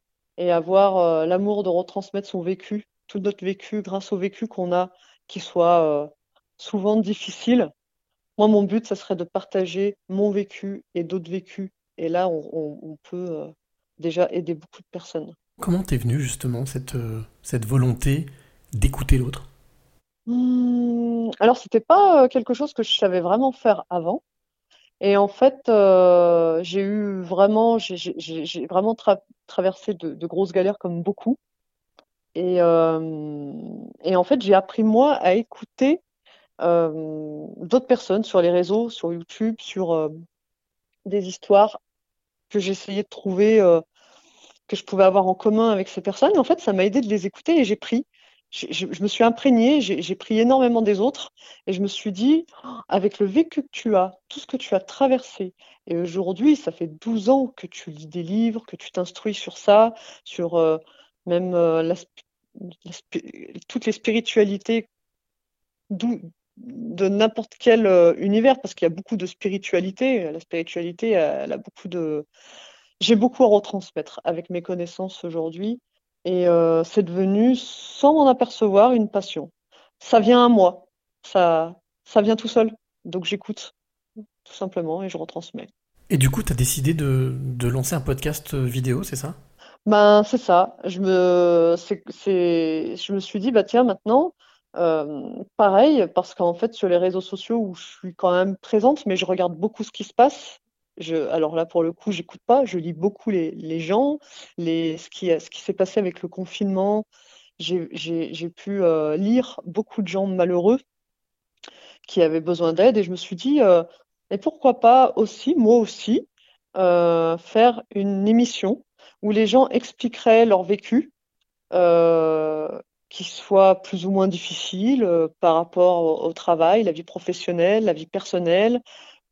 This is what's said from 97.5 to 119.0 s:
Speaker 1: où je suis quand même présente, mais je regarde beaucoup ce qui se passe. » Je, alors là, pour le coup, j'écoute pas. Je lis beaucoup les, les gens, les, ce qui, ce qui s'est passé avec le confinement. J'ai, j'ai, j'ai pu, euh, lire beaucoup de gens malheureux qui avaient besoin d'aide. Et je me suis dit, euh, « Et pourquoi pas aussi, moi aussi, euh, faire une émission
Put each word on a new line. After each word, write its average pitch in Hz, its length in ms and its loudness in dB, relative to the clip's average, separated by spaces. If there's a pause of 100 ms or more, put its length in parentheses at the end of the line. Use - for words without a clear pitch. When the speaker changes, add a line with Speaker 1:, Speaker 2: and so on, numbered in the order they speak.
Speaker 1:
où 196 180 -6
je - 100 -20 (140)
suis 185 160 -14
quand 185 160 0
même 185 260 0
présente, 240 480 0
mais 185 100 -2
je 185 100 -4
regarde 180 300 -2
beaucoup 202 280 -6
ce - 80 -14
qui - 120 -14
se - 120 -16
passe. » - 440 0 (380)
Je, 160 300 -4
alors 160 300 -2
là, 165 80 -2
pour 170 180 -2
le 165 80 -2
coup, 208 220 -8
j'écoute - 320 -12
pas. 269 180 4
Je 196 140 -6
lis 170 160 -6
beaucoup 196 360 -6
les, 170 220 -2
les 160 300 -8
gens, 240 360 -2 (400)
les, 165 400 -4
ce - 120 -20
qui, - 180 -10
ce 160 220 -2
qui - 100 -18
s'est - 140 -6
passé 190 260 -2
avec 185 220 -6
le 175 80 -10
confinement. 196 760 -4 (540)
J'ai, 170 320 -6
j'ai, 165 420 -6
j'ai 165 140 -10
pu, 196 340 -8
euh, 156 360 0
lire 226 480 -2
beaucoup 214 360 -6
de 185 60 -6
gens 190 180 -4
malheureux 185 540 0 (1300)
qui - 140 -2
avaient 160 180 2
besoin 170 320 -2
d'aide. 208 240 4
Et 208 80 2
je 175 80 -8
me 180 60 -8
suis - 180 -12
dit, 277 240 0
euh, « 180 240 6 (480)
Et 196 60 -4
pourquoi 254 420 -2
pas 247 380 6
aussi, 220 380 -4
moi 233 200 4
aussi, - 540 -2 (480)
euh, 170 640 2
faire 226 440 2 (100)
une 196 320 -2
émission 233 600 0 (360)